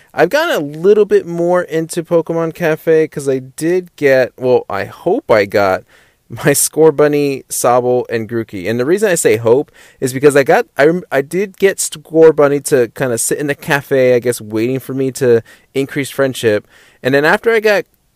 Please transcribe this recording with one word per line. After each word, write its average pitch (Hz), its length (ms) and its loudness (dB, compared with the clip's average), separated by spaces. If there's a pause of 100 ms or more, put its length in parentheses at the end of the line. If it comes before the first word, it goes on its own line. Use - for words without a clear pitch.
(140)
I've 160 160 2
gotten 311 240 -2
a 151 240 -6
little 202 280 2
bit 202 200 0
more 170 360 -2
into 160 420 -6
Pokemon 165 500 -2
Cafe 160 540 0
'cause 139 200 -8
I 135 120 -2
did 170 560 -6
get, 131 400 2
well, 127 340 0
I 98 140 -6
hope 185 440 -4
I 107 160 4
got 98 380 0 (500)
my 143 200 0
Scorbunny, 147 920 0
Sobble, 123 640 0
and 113 200 -6
Grookey. 107 420 -6
And 120 80 -2
the 123 60 -2
reason 196 260 0
I 175 60 0
say 127 200 2
hope 117 360 0 (260)
is 127 140 -4
because 135 240 2
I 139 80 4
got, 180 320 0
I 143 100 4
rem-, 175 240 0
I 135 120 0
did 185 340 -6
get 190 220 0
Scorbunny 151 880 2
to 127 280 2
kinda 123 240 -4
sit - 200 -4
in 143 100 -4
the 143 80 -4
cafe, 131 580 0
I 123 60 2
guess, 120 200 -4
waiting 110 380 -4
for 131 160 -10
me 131 180 -4
to 120 300 2 (320)
increase 139 340 -6
friendship. 120 600 -2 (340)
And 131 120 -2
then 143 100 2
after 202 260 0
I 226 80 2
got 208 280 0 (300)